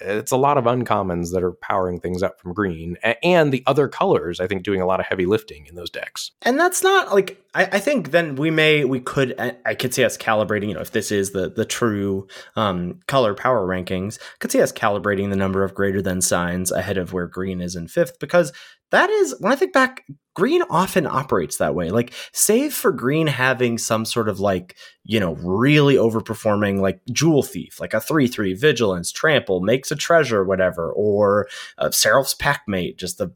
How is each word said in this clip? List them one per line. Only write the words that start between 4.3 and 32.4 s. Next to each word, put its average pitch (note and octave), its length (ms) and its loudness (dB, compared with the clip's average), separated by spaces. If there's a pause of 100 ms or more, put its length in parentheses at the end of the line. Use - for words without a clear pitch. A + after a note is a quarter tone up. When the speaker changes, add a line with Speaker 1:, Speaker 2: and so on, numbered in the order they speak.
Speaker 1:
I F2+ 80 -2
think, F#2+ 160 -4
doing F#2+ 180 0
a F2+ 60 2
lot F#2 120 2
of F2+ 60 -4
heavy F#2 220 -2
lifting E2 400 -2
in E2+ 80 -20
those E2+ 160 -14
decks. - 400 -12 (100)
Speaker 2:
And B3+ 180 0
that's F4+ 220 0
not, F#4+ 320 2
like, G3 260 0 (140)
I, F3 120 2
I G3 140 -2
think G3 300 0
then D#3+ 260 0
we D3+ 140 0
may, D#3 360 4
we B2+ 140 0
could, B2+ 400 0
I, A#2 240 -4
I A2 120 -2
could B2 180 -4
see C3 100 2
us G#2+ 140 0
calibrating, G#2+ 520 0
you G2 40 -6
know, D#2+ 80 -8
if - 100 -10
this G#2+ 200 -4
is G2+ 200 0
the, F2+ 200 -2
the A2+ 140 -2
true, G2 600 -2 (280)
um, F2+ 520 -2
color A#2 280 2
power A#2 320 0
rankings, F#2 500 -4 (220)
could - 120 -6
see C4 100 4
us D3 100 2
calibrating G2+ 580 0
the G2 60 0
number F#2+ 280 0
of F#2 120 -4
greater G2 260 0
than F#2 200 -2
signs F2+ 500 0
ahead F#2 260 -2
of F2+ 160 -4
where F2+ 140 -4
green F#2 340 -6
is F2+ 140 -6
in E2+ 120 -10
fifth, - 320 -2
because D#3+ 320 0 (400)
that E4 200 4
is, G4 280 2
when G3 140 0
I - 20 4
think F4+ 160 -2
back, B3+ 320 0 (300)
green D4 340 2
often F3 380 0
operates A2 520 -2
that D#2 180 0
way. E2+ 160 -4
Like, A#2+ 200 0 (220)
save C4+ 400 2
for - 180 0
green D3+ 360 0
having B2 500 2
some A2 260 0
sort A2 240 -2
of, F#2+ 120 -2
like, F#2+ 360 -2 (280)
you A2 160 0
know, E2+ 160 0
really C3+ 600 4
overperforming, G#2 840 0
like, F#2+ 200 0 (120)
Jewel C#3+ 320 4
Thief, - 360 -10
like F2+ 140 -6
a A2 80 -2
three D3+ 240 2
three G2 300 -2
vigilance, A2 560 0
trample, A#2 500 0
makes B2 300 0
a D3+ 40 -2
treasure, C3+ 480 2
whatever, F2+ 480 0
or, G#2 560 2 (300)
uh, D2 140 -2
Seraph's B2+ 420 2
Packmate, G2 640 -2